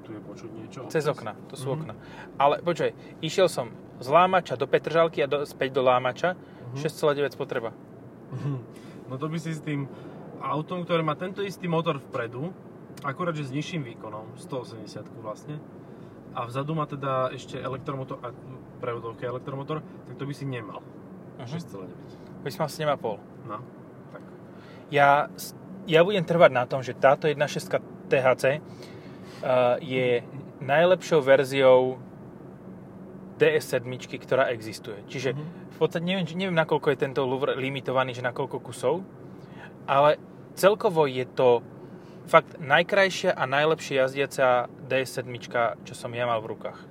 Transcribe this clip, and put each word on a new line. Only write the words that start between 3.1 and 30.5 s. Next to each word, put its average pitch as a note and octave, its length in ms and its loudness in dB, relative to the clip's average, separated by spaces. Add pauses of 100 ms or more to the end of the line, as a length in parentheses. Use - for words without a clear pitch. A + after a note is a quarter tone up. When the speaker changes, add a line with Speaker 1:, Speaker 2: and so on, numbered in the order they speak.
Speaker 2:
išiel E3+ 280 4
som B2 240 -2 (280)
z A#2+ 80 -8
Lámača F3 480 6
do B2 80 -2
Petržalky D#3+ 560 2
a C#3+ 80 2
do, C#3+ 160 0
späť C3+ 320 -4
do C3 80 2
Lámača, B2+ 520 4
Speaker 1:
Mhm. - 400 -16
Speaker 2:
šesť D3+ 200 -4
celá D3+ 160 4
deväť C#3 240 0
spotreba. A#2+ 360 -4 (600)
Speaker 1:
Mhm. C3+ 240 -4 (520)
No C3 80 -10
to D3 120 -6
by D#3 80 -4
si E3 160 -4
s D#3 80 -6
tým C#3+ 280 -4 (520)
autom, E3 440 -4
ktoré E3 200 0
má D3+ 120 0
tento F#3+ 240 -8
istý F#3+ 280 -6
motor E3 320 0
vpredu, B2 520 -6 (480)
akurát, E3+ 320 -2
že D3+ 120 -4
s C3 80 -6
nižším D3 340 -4
výkonom, G#2+ 500 -12
sto - 240 -8
osemdesiatku A2+ 600 -14
vlastne, A2+ 400 -10 (720)
a A#2+ 160 -8
vzadu C#3 240 -6
má D#3 160 -2
teda C3+ 480 -2
ešte B2+ 240 -12
elektromotor, C3 640 -6
a A#2+ 80 -8 (480)
prevodovke A#2 480 -6
elektromotor, C3+ 560 -6 (240)
tak B2+ 80 -14
to - 80 -8
by C#3 80 -6
si C#3 160 -8
nemal. A#2 320 -8 (560)
Speaker 2:
Mhm. A#2+ 160 -12
Speaker 1:
Šesť E3+ 160 -8
celá F#2+ 160 -12
deväť. - 280 -16 (280)
Speaker 2:
By - 80 -8
si C3 120 -8
mal D#3 120 0
sedem D3+ 160 -2
a C#3+ 80 2
pol. A2 240 -4 (240)
Speaker 1:
No, G#2+ 160 -10 (560)
tak. - 80 -16 (640)
Speaker 2:
Ja C#3+ 420 8
s-, - 220 -12 (320)
ja E3 220 8
budem G3+ 180 2
trvať E3 300 8
na B2 100 4
tom, C3+ 160 -2
že B2 140 -6
táto C#3+ 340 6
jedna D3 160 2
šestka - 380 -2 (260)
T - 80 4
H C3 120 6 (100)
C, - 100 -4
eh, D3 120 2 (1200)
je B2+ 260 0 (540)